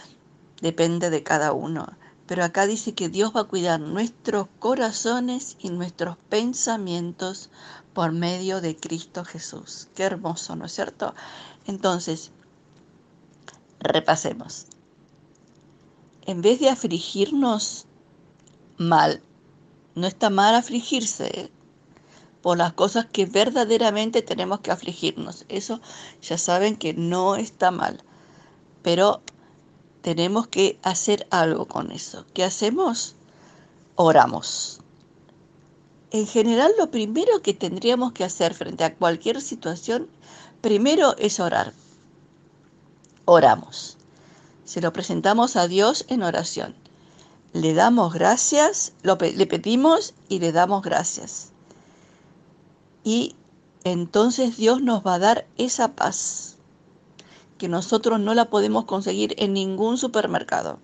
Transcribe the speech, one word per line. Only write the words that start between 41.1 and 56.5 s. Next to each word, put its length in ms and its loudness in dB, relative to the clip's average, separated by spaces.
es 220 -2
orar. 340 0
Oramos. 720 6
Se 160 -10
lo 120 0
presentamos 640 0
a 100 4
Dios 420 2
en 140 -2
oración. 520 -4
Le 220 0
damos 400 4
gracias, 800 2
lo 160 4
pe-, 140 0
le 140 2
pedimos 680 2
y 100 -2
le 140 0
damos 300 2
gracias. 680 -6
Y 320 -2
entonces 720 2
Dios 240 4
nos 260 0
va 80 4
a 40 2
dar 280 4
esa 380 -2
paz 640 -6